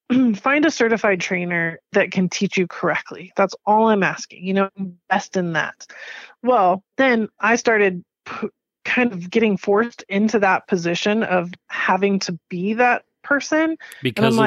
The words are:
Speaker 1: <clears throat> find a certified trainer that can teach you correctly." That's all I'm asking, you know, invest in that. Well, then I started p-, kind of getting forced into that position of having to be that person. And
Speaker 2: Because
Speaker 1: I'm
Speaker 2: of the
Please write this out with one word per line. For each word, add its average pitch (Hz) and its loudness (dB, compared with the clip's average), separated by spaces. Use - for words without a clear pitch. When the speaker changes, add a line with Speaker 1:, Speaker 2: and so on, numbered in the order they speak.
Speaker 1:
<clears throat> 247 4
find 294 2
a 302 4
certified 220 2
trainer 175 -4
that 190 2
can 185 0
teach - -4
you 185 0
correctly." - -6
That's 196 0
all 214 4
I'm 208 2
asking, - -6
you 190 -4
know, 196 0
invest 190 -6
in 175 -2
that. - -6
Well, 196 2
then 240 2
I 220 2
started 208 2
p-, - -10
kind 240 0
of 180 -10
getting 220 2
forced 208 -2
into 208 0
that 190 0
position 185 0
of 175 -2
having 196 0
to 175 -6
be 185 -4
that 247 0
person. 311 0
And 320 -6
Speaker 2:
Because 131 0
Speaker 1:
I'm 226 6
Speaker 2:
of 226 2
the 226 4